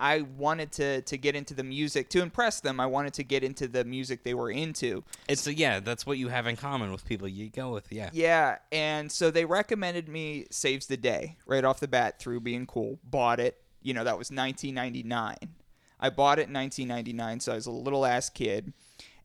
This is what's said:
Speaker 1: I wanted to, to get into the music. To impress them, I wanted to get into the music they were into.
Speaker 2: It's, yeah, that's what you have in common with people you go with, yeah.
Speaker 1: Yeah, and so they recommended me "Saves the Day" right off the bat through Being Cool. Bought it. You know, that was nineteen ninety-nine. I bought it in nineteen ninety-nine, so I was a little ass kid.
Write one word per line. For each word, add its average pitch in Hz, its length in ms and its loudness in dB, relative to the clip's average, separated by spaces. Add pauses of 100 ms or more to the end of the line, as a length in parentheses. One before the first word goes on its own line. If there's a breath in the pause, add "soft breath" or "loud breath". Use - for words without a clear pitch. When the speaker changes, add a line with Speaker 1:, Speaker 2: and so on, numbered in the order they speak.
Speaker 1:
I 151 220 4
wanted 147 500 -2
to, 139 300 0
to 147 140 -6
get 143 200 0
into 143 180 -8
the 131 80 -4
music. 139 460 -2
To 180 120 4
impress 208 380 0
them, 131 220 -2
I 131 60 4
wanted 139 280 0
to 147 80 -6
get 135 220 2
into 135 240 -2
the 123 160 2
music 127 400 -6
they 123 100 -2
were 120 160 -2
into. 135 540 -2 (240 loud breath)
Speaker 2:
It's, 143 180 0
yeah, 147 320 2
that's 113 260 -4
what 139 140 -2
you 127 80 -2
have 120 220 0
in 117 80 -2
common 131 340 -2
with 95 140 -8
people 98 240 -4
you 101 200 -8
go 131 220 -8
with, 104 220 -8
yeah. 110 200 -8
Speaker 1:
Yeah, 160 460 4 (140)
and 151 380 0
so 165 200 4
they 165 140 4
recommended 175 640 0
me 151 420 -6
"Saves 135 380 0
the 135 80 0
Day" 117 400 0 (100)
right 135 180 4
off 135 140 4
the 147 80 -2
bat 120 320 2
through 120 220 -6
Being 120 260 -4
Cool. 117 380 -4
Bought 120 340 4
it. 120 240 0 (200)
You 131 120 -2
know, 113 80 -2
that 113 160 2
was 120 140 -8
nineteen 131 420 -4
ninety-nine. 120 800 -4 (460 soft breath)
I 131 100 4
bought 143 300 6
it - 80 0
in 131 40 -10
nineteen 135 360 -4
ninety-nine, 117 500 -4
so 123 140 -2
I - 20 0
was 113 120 -4
a 123 40 -6
little 135 340 2
ass 123 240 2
kid. 107 440 -2 (520 loud breath)